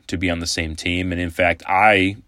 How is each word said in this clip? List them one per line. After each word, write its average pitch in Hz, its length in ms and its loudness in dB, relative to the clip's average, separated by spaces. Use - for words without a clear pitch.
to 95 100 -6
be 90 120 -2
on 85 100 -2
the 85 80 -6
same 80 280 -4
team. 90 360 -2
And 87 100 -4
in 87 80 -4
fact, 85 360 0
I 98 520 4